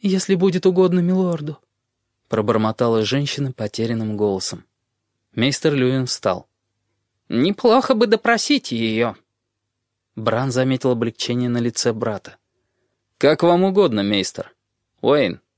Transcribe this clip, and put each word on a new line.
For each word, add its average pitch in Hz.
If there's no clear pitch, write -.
если 190
будет 185
угодно 185
милорду», 175
пробормотала 110
женщина 139
потерянным 113
голосом. 98
Мейстер 143
Лювин 131
встал. -
«Неплохо 214
бы 226
допросить 233
ее». 113
Бран 113
заметил 131
облегчение 120
на 120
лице 117
брата. 110
«Как 147
вам 175
угодно, 185
мейстер. 101
Уэйн, 127